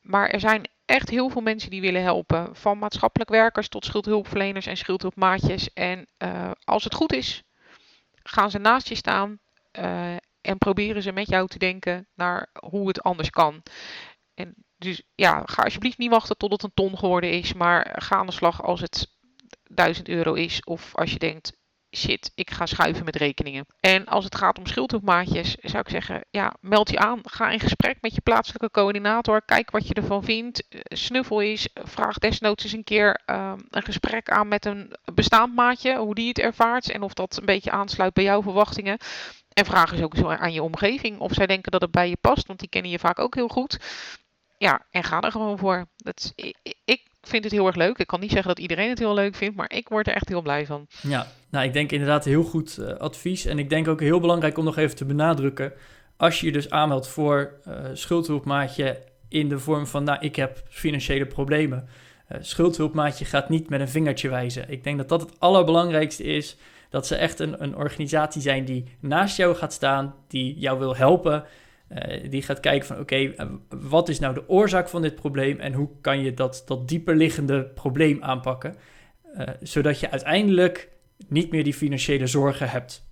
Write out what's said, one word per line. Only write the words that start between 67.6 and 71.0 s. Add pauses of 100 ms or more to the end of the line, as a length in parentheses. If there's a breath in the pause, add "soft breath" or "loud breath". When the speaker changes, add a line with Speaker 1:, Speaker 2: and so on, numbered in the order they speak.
Speaker 2:
een
organisatie
zijn
die (160 loud breath)
naast
jou
gaat
staan, (140)
die
jou
wil
helpen. (440 loud breath)